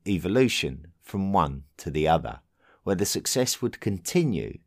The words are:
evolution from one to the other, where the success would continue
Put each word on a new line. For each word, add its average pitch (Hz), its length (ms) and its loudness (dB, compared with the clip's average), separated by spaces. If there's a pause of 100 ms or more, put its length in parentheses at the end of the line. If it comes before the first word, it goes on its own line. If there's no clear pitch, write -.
evolution 90 800 2 (160)
from 98 280 -2
one 71 340 2 (120)
to - 140 -8
the 76 160 2
other, 80 320 2 (440)
where 98 120 0
the 95 100 0
success - 560 -2
would 120 180 -4
continue 107 880 -2